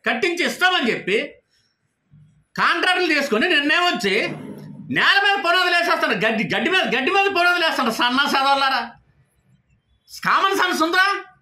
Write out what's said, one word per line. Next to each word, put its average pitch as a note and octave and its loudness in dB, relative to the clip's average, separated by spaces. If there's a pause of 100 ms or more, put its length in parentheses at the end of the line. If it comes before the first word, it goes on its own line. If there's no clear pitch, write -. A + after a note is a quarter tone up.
కట్టించి E4+ -2
ఇస్తామని E4+ 0
చెప్పి G3 -4 (1200)
కాంట్రాక్టులు E4+ 2
తీసుకొని D4 0
నిన్నే D#4 2
వచ్చి E4 0 (680)
నేల D#4+ 4
మీద G4+ 0
పునాదులు F4 2
వేసేస్తాడు, E4 0
గడ్డి, G#3 -2
గడ్డి A#3+ -2
మీద, F#4 2
గడ్డి B3+ -2
మీద G4 2
పునాదులు F4 2
వేస్తాడు. C4 0
సన్నా B3+ 0
సదోళ్ళారా, C4+ 0 (1300)
కామన్ E4+ 2
సెన్స్ E4+ 0
ఉందిరా? F#4 2 (160)